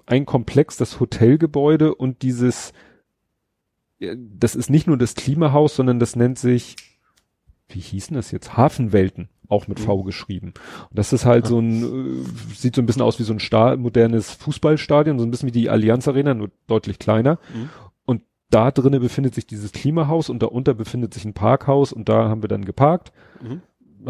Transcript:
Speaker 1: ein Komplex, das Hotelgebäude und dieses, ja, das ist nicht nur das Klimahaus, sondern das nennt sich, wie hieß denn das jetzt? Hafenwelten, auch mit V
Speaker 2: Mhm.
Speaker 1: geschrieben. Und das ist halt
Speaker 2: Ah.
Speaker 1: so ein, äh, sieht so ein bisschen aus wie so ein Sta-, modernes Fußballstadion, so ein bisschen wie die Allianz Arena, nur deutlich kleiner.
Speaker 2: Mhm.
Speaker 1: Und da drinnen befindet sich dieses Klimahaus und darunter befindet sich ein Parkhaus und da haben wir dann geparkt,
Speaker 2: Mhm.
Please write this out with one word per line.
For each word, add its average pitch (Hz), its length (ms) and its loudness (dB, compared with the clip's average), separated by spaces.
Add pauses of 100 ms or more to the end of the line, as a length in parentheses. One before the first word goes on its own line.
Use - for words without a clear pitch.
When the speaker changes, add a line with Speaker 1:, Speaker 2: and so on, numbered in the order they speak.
Speaker 1:
ein 135 200 0
Komplex, - 520 0
das - 220 -4
Hotelgebäude 147 960 2
und 131 280 -6
dieses, 123 500 -2 (1300)
ja, 90 180 -8
das 113 380 -4
ist 127 140 -6
nicht 151 180 2
nur 147 100 2
das 117 180 -2
Klimahaus, 147 600 0
sondern 127 240 2
das 117 160 0
nennt 123 240 0
sich, 123 360 -2 (920)
wie 92 100 -14
hieß - 280 -12
denn 156 100 -8
das - 140 -8
jetzt? - 260 -12
Hafenwelten, 104 720 0 (180)
auch 104 220 0
mit 98 100 -8
V 104 220 -2
Speaker 2:
Mhm. 92 40 -8
Speaker 1:
geschrieben. 95 420 -10 (420)
Und - 100 -6
das 107 140 -2
ist 131 120 2
halt 120 200 6
Speaker 2:
Ah. - 20 -6
Speaker 1:
so 117 120 2
ein, 123 640 -4
äh, 113 320 -14
sieht 123 200 -4
so 131 60 2
ein 117 40 2
bisschen 113 180 0
aus 117 160 0
wie 120 40 -2
so 110 80 -4
ein 107 80 -4
Sta-, 120 380 2
modernes 113 540 0
Fußballstadion, 147 880 0
so 117 60 0
ein 117 60 -4
bisschen 127 160 -4
wie 123 60 -4
die 117 160 2
Allianz 117 400 2
Arena, 139 240 2
nur 104 160 -6 (180)
deutlich 107 320 -2
kleiner. 117 400 2 (160)
Speaker 2:
Mhm. 120 140 -8 (360)
Speaker 1:
Und 117 180 -2 (260)
da 117 220 4
drinnen 135 280 2
befindet 123 360 -2
sich 120 120 -8
dieses 104 240 -12
Klimahaus 156 580 -2
und 123 140 -4
darunter 131 300 0
befindet 113 400 -6
sich - 100 -14
ein 104 100 -8
Parkhaus 135 600 2
und 110 160 -6
da 110 180 2
haben 110 160 -2
wir 104 60 -4
dann 101 160 -4
geparkt, 143 480 0 (280)
Speaker 2:
Mhm. 131 200 -12 (480)